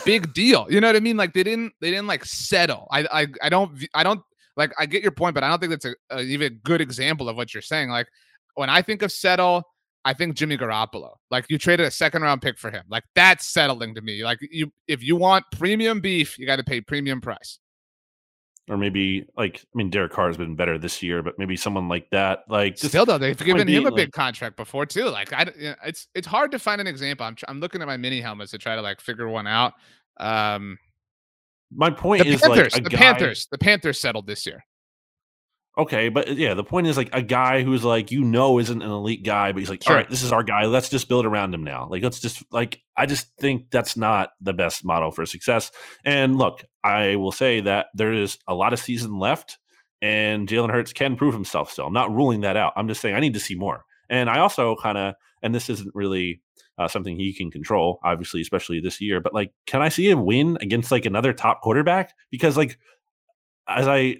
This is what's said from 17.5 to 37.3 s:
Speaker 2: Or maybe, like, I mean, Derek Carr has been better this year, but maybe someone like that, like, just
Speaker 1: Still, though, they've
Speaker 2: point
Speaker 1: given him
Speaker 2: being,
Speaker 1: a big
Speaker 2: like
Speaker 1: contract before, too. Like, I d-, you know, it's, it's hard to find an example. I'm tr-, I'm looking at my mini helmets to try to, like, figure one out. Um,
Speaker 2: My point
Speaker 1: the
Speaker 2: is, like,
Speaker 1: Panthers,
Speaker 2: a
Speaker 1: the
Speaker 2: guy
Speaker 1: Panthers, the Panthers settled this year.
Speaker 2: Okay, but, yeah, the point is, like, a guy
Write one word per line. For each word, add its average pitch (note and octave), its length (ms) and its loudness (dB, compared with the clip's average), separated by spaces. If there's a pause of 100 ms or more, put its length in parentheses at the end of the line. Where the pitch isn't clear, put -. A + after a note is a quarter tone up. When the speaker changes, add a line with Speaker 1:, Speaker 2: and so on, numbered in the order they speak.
Speaker 2:
Or G#2 80 -4
maybe, G2 480 0 (100)
like, G#2 280 -4
I - 100 -20
mean, G#2 160 -2
Derek F2+ 220 0
Carr F#2 160 0
has E2+ 100 -4
been E2 180 -6
better E2+ 220 0
this E2 240 -8
year, E2+ 220 -4
but E2+ 160 -8
maybe F#2 160 -4
someone F#2+ 320 -4
like F2 240 -4
that, G2 360 0
like, G2+ 280 0
just D3 140 -6
Speaker 1:
Still, G3 180 4
though, F#3 100 2
they've C3+ 180 -2
Speaker 2:
point D#3 120 -6
Speaker 1:
given F3+ 140 4
him G3+ 40 0
Speaker 2:
being, D3 220 4
Speaker 1:
a - 40 4
big F#3 180 0
Speaker 2:
like - 20 -18
Speaker 1:
contract B2 460 -6
before, C#3 280 -6
too. G#3 200 -2
Like, G#2+ 280 -4
I D3 120 2
d-, E3+ 120 -2
you D3 120 -10
know, C#3+ 140 -10
it's, E3 300 -12
it's F3+ 140 -8
hard C4+ 240 0
to C4 80 -6
find G#3 200 -2
an G3 60 -6
example. C#3 400 -6
I'm A2+ 80 -8
tr-, - 140 -18
I'm C3+ 120 -10
looking E3+ 220 -8
at D3+ 60 -8
my C3+ 100 -6
mini B2+ 240 -4
helmets G#2 300 -10
to G#2+ 80 -12
try A2+ 160 -4
to, A2 80 -4
like, G2+ 180 -8
figure A#2 260 -8
one A2 200 -6
out. A#2 260 2 (440)
Um, G#2 600 -2 (960)
Speaker 2:
My D#3+ 160 4
point F#3 340 4
Speaker 1:
the C#3+ 60 6
Speaker 2:
is, C#3+ 140 6
like, D#4 80 8
Speaker 1:
Panthers, A#2+ 260 6
Speaker 2:
a B2 40 0
Speaker 1:
the - 100 -6
Speaker 2:
guy - 60 0
Speaker 1:
Panthers, G3 520 4
the C#3 80 -8
Panthers F3+ 420 2
settled A2 280 -4
this G#2 180 -8
year. - 180 -12 (1120)
Speaker 2:
Okay, B2+ 300 2
but, C3 300 0
yeah, C3 160 2
the G2 100 -2
point E3+ 240 0
is, D3 80 2
like, C3 160 0
a B2+ 100 0
guy B2+ 400 2